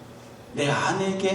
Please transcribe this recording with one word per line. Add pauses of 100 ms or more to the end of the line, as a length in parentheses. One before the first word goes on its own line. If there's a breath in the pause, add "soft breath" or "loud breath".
(540)
내
아내에게